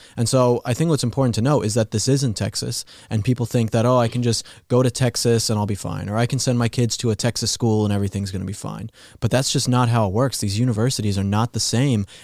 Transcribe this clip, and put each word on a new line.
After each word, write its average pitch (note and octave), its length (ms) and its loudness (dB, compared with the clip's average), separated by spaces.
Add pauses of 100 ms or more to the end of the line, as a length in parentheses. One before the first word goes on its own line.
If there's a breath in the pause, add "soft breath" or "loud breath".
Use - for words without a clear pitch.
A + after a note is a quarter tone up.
(180 loud breath)
And A#2 100 0
so B2 380 2
I B2+ 80 -2
think D#3+ 160 0
what's D3+ 140 0
important B2 320 0
to G#2+ 60 0
note C#3 220 2
is G#2+ 120 0
that A2 160 0
this A2 160 -2
is C3+ 160 2
in A#2 100 0
Texas, A#2 500 -4 (260 loud breath)
and G#2 140 -2
people A#2+ 220 0
think A2+ 260 0
that, A2+ 140 2
"Oh, B2+ 120 4
I A#2+ 120 2
can B2 140 -4
just A#2 220 0 (220 loud breath)
go B2 160 4
to B2 80 2
Texas A#2 580 0
and A2 80 0
I'll G#2 80 0
be G2+ 100 -2
fine," G2+ 340 -8
or, G#2 80 -2
"I A#2+ 80 2
can B2+ 140 -2
send A#2+ 200 0
my A#2 80 0
kids A#2 300 -2
to A#2 140 -2
a G#2 40 0
Texas A#2 360 -2
school G#2+ 340 2
and G2+ 80 0
everything's G2 380 -2
gonna F#2+ 140 -6
be G2 80 -6
fine." G#2+ 360 -10 (320 loud breath)
But A2 100 0
that's C3 220 0
just C3 160 0
not B2 200 4
how A#2 180 2
it F#2 60 -2
works. B2 260 0
These G2+ 200 -2
universities A2 580 0
are G2 60 0
not G#2 300 0
the A2+ 60 -2
same A#2 460 0 (180 loud breath)